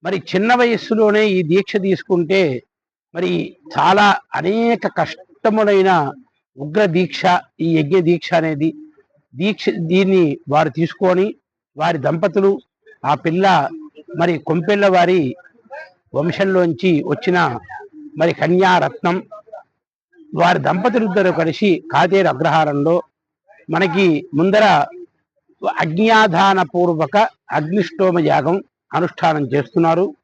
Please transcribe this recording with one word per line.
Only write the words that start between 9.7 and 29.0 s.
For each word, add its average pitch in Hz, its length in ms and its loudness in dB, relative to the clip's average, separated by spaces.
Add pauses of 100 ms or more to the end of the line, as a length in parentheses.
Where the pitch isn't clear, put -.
వారు 151 200 2
తీసుకొని 180 680 0 (420)
వారి 165 200 -2
దంపతులు, 170 640 0 (460)
ఆ 139 80 2
పిల్ల 170 560 0 (480)
మరి 170 200 0
కొంపెల్ల 175 500 0
వారి 180 480 2 (800)
వంశంలోంచి 175 920 0
వచ్చిన 147 520 -2 (580)
మరి 160 160 2
కన్యారత్నం, 180 880 0 (1120)
వారి 170 240 2
దంపతులిద్దరూ 185 720 0
కలిసి 165 600 0
కాతేరు 180 360 2
అగ్రహారంలో 151 760 0 (680)
మనకి 170 640 0
ముందర 190 520 2 (920)
అజ్ఞాధాన 190 840 2
పూర్వక 170 560 -2 (340)
అగ్నిష్టోమ 170 680 -2
యాగం 151 440 0 (300)
అనుష్ఠానం 156 600 -2